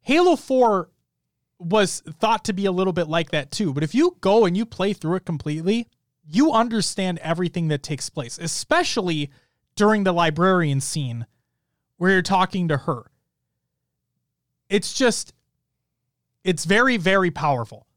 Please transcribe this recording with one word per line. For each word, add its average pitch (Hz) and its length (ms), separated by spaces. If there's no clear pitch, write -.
Halo 339 360
four 233 540
was 180 440
thought 220 260
to 220 80
be 196 140
a 190 60
little 185 200
bit 165 160
like 165 220
that 143 200
too, 180 220
but 143 100
if 156 120
you 339 260
go 214 240
and 175 120
you 226 100
play 196 260
through 170 240
it 185 80
completely, 165 640
you 254 260
understand 220 680
everything 170 500
that 147 140
takes - 280
place, - 280
especially 170 920
during 208 280
the 185 80
librarian 170 680
scene 123 460
where 180 140
you're 190 120
talking 185 460
to 147 80
her. 127 280
It's - 260
just, - 380
it's 180 220
very, 233 320
very 190 340
powerful. 127 560